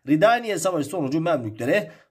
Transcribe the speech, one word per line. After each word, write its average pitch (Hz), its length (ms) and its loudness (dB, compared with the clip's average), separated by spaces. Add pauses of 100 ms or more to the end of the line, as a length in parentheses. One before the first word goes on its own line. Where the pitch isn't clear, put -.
Ridaniye 208 520 2
Savaşı 160 300 -2
sonucu 160 320 -2
Memlüklere 139 720 -2 (200)